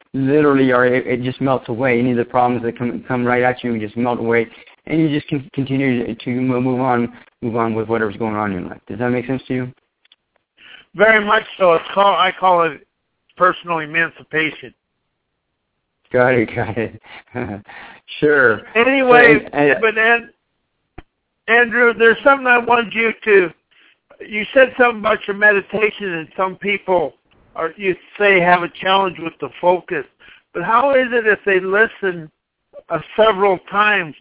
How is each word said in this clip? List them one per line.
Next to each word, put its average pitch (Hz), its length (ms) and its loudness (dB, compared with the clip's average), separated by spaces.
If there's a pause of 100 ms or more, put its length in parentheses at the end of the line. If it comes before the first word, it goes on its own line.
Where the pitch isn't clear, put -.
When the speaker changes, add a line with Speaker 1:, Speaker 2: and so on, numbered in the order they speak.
(140)
Speaker 1:
literally 135 560 2
are, 127 160 2
it, 127 220 0
it 123 140 -4
just 127 180 -6
melts 131 280 -2
away. 120 300 -2
Any 123 140 0
of 120 60 -2
the 117 60 -2
problems 123 380 -2
that 117 160 -6
come, 120 300 -6
come 123 160 -4
right 123 180 0
at 127 220 -2
you 117 160 -4
just 107 160 -10
melt 120 240 -2
away, 117 260 0 (400)
and 156 140 -2
you 160 80 2
just 143 180 -4
can 143 280 -8
continue 131 600 -2
to 127 160 -10 (100)
mo-, 127 200 -2
move 127 180 -2
on, 120 340 0 (300)
move 117 140 -6
on 113 180 -2
with 110 140 -4
whatever's 110 280 -2
going 107 200 -6
on 104 160 -4
in 90 80 -6
your 85 80 -10
life. - 180 -16
Does 104 140 -10
that 123 100 -2
make 123 160 -4
sense 131 220 -6
to 135 60 -6
you? 127 180 -8 (1200)
Speaker 2:
Very 214 300 4
much 214 180 0 (160)
so. 180 140 4
It's 165 200 0
call, 196 220 2
I 180 240 2
call 180 240 2
it 160 240 -6 (500)
personal 170 440 0
emancipation. 151 920 -6 (1400)
Speaker 1:
Got 127 220 2
it, 117 200 -2
got 107 240 -6
it. 104 240 -8 (320)
<laughs> 104 300 -10 (560)
Sure. 131 400 4 (160)
Speaker 2:
Anyway, 240 640 6
Speaker 1:
So, - 120 -10
and, 147 200 2
and - 80 0
Speaker 2:
but 220 180 0
An-, 226 320 0 (1160)
Andrew, 233 440 2
there's 226 320 4
something 277 220 2
I 247 120 4
wanted 240 340 0
you 220 200 -2 (120)
to, 196 260 4 (760)
you 208 180 -8 (100)
said 262 240 4
something 240 220 0
about 214 180 -2 (100)
your 202 80 -6
meditation, 202 800 0
and 160 220 -10
some 190 200 -4
people 185 580 -2 (400)
are, 165 220 -6
you 190 180 -4 (240)
say, 202 220 4
have 175 220 4
a 175 60 -6
challenge 190 500 -2
with 160 220 -10
the 135 100 -8 (100)
focus. 170 440 -2 (500)
But 170 100 -8
how 247 300 2
is 254 180 2
it 233 140 -2
if 202 180 2
they 190 160 2
listen, 190 680 -2 (580)
uh, 165 100 -4 (180)
several 202 420 2 (120)
times, 196 500 0